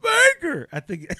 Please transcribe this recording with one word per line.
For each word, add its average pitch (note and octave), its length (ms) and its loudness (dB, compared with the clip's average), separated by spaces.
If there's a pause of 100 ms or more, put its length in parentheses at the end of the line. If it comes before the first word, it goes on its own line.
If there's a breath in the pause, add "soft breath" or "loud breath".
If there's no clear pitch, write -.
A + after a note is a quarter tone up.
Baker. A4 680 0
I D3 80 -8
think D#3 260 -14 (140)